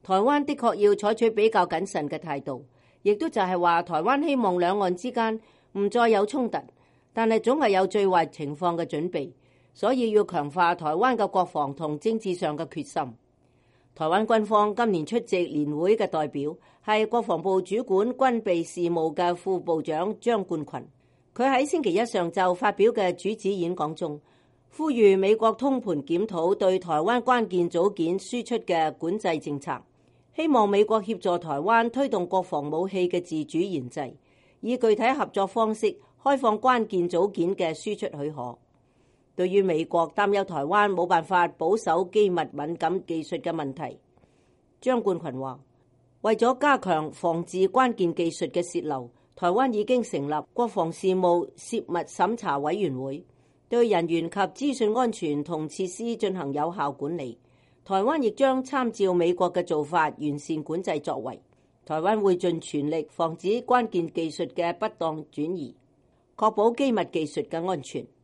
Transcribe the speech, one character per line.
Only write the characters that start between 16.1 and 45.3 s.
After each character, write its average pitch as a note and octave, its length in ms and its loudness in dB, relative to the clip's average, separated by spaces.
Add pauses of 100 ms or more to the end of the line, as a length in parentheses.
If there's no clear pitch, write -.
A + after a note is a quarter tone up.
表 D3 260 -6 (300)
係 G#3+ 200 2
國 A3+ 160 0
防 E3+ 200 -2
部 F#3+ 200 2
主 G#3+ 220 -2
管 G3 300 2
軍 B3 280 2
備 F3 220 0
事 - 180 -10
務 E3 320 0
嘅 F3 220 0
副 F#3 240 -2
部 D#3+ 220 -2
長 E3+ 400 -2
張 A3+ 240 0
冠 D#3 200 -6
群， C3+ 140 -10 (560)
佢 B3+ 160 2
喺 C4 140 2
星 D#4 180 -2
期 F3+ 100 0
一 A3 120 2
上 F3+ 260 -2
晝 F#3 240 2
發 G#3 160 0
表 G3+ 220 4
嘅 F#3 200 0
主 G3+ 240 -4
旨 F#3+ 120 -4
演 F3+ 260 -2
講 D#3 180 -4
中， D3+ 280 -8 (540)
呼 D#4 140 -2
籲 G#3 280 6
美 G3 180 4
國 A3 160 2
通 C4 300 -2
盤 D#3+ 220 -2
檢 E3+ 220 0
討 F#3 300 0
對 F#3 240 2
台 F3 140 -4
灣 G#3 280 2
關 A#3+ 240 2
鍵 F3 240 0
組 F#3+ 240 2
件 E3+ 240 -2
輸 A#3 280 -6
出 A#3+ 140 -4
嘅 D#3+ 340 0
管 F3+ 260 -4
制 E3+ 200 -2
政 C#3+ 200 -8
策， C#3 220 -8 (520)
希 D#4+ 140 -2
望 A#3 200 4
美 G3+ 180 4
國 A3 180 0
協 G#3+ 140 -4
助 F3 200 0
台 E3+ 180 -8
灣 A3+ 340 2
推 C4 180 -2
動 F#3+ 180 -2
國 F#3 160 0
防 D3+ 300 -4
武 E3+ 160 -2
器 F#3 220 0
嘅 F3 120 0
自 D#3 220 -6
主 - 140 -6
研 E3 320 -2
製， C3+ 240 -8 (480)
以 A#3 160 -2
具 A3 180 4
體 A#3 160 2
合 G#3 140 0
作 G3 200 0
方 A3 300 0
式 G#3+ 180 0 (300)
開 C#4 140 2
放 A3 200 2
關 A#3+ 300 2
鍵 F3 220 0
組 F#3 240 2
件 F3+ 220 0
嘅 D#3+ 200 -2
輸 G#3 220 -6
出 D3+ 260 -6
許 D3+ 80 -4
可。 B2 260 -10 (760)
對 F3+ 160 0
於 G3 120 4
美 E3 240 0
國 E3 280 0
擔 G3+ 160 2
憂 G3 140 2
台 E3+ 180 -6
灣 G3+ 300 2
冇 F3+ 160 0
辦 E3+ 160 4
法 F3 240 4
保 E3+ 280 0
守 F3+ 360 0
機 G#3 180 4
密 E3+ 120 0 (100)
敏 D3 240 -6
感 F3 300 -2
技 D#3+ 180 -6
術 D3+ 180 -8
嘅 E3+ 100 -4
問 D3 220 -6
題， C3+ 240 -10 (840)
張 B3 220 0
冠 F#3 180 0
群 C3+ 200 -8